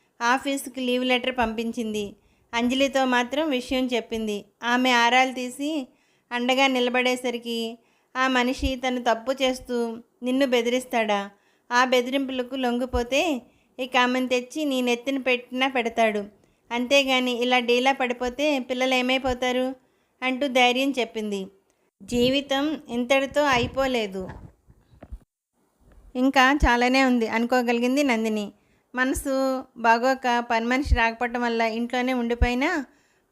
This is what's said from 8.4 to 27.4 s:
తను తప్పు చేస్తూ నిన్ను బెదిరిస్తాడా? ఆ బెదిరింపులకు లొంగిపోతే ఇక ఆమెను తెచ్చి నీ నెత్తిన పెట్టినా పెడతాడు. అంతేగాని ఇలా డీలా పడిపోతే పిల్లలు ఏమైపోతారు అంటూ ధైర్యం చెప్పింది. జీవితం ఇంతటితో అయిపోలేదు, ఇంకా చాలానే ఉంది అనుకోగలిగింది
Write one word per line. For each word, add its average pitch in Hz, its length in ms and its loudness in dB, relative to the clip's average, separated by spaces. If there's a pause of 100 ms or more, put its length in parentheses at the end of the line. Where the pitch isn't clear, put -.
తను 254 160 -2
తప్పు 240 400 0
చేస్తూ 240 560 -2 (240)
నిన్ను 262 240 0
బెదిరిస్తాడా? 233 840 0 (420)
ఆ 247 120 4
బెదిరింపులకు 254 720 0
లొంగిపోతే 254 880 0 (360)
ఇక 254 180 -2
ఆమెను 247 320 2
తెచ్చి 247 360 -2
నీ 262 160 -2
నెత్తిన 247 380 -2
పెట్టినా 254 500 -2
పెడతాడు. 226 560 0 (480)
అంతేగాని 254 720 2
ఇలా 247 160 2
డీలా 247 340 2
పడిపోతే 254 640 -2
పిల్లలు 254 360 -2
ఏమైపోతారు 254 800 -2 (480)
అంటూ 254 240 -2
ధైర్యం 254 520 2
చెప్పింది. 214 480 -4 (560)
జీవితం 269 840 0
ఇంతటితో 269 560 0
అయిపోలేదు, 240 840 -2 (1900)
ఇంకా 262 360 4
చాలానే 254 520 4
ఉంది 247 240 2
అనుకోగలిగింది 240 720 0